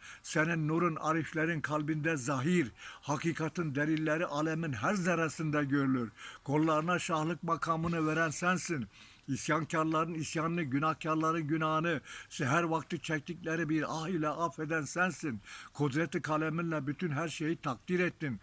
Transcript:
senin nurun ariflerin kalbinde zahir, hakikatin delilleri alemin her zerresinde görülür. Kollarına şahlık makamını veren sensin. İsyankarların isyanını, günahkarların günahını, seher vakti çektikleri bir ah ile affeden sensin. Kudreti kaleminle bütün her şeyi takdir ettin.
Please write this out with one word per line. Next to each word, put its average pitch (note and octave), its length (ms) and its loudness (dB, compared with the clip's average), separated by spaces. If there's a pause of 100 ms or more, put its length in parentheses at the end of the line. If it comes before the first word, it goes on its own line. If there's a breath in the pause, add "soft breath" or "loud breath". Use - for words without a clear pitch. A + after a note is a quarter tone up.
(240 loud breath)
senin D#3+ 440 2
nurun E3 280 2
ariflerin D#3+ 680 0
kalbinde D3+ 560 0
zahir, C3+ 540 2 (300 loud breath)
hakikatin D#3 720 -2
delilleri D#3 500 0
alemin D#3 480 -2
her C3 200 0
zerresinde E3 680 0
görülür. C3 480 2 (320 loud breath)
Kollarına D#3 560 2
şahlık E3 440 -2
makamını E3 640 0
veren D#3 220 2
sensin. F3 580 0 (400 loud breath)
İsyankarların D#3+ 840 0
isyanını, E3 500 -2
günahkarların D#3 840 0
günahını, D#3 540 2 (280 loud breath)
seher D#3 340 2
vakti D#3+ 380 -2
çektikleri E3 680 -4
bir D#3 180 2
ah D#3 200 -4
ile D#3 220 0
affeden D#3 540 -2
sensin. D#3 580 -2 (320 loud breath)
Kudreti D3 480 0
kaleminle D#3 640 -2
bütün D3 240 -2
her D#3 160 -2
şeyi D#3 300 -2
takdir E3 420 -2
ettin. D3 440 -2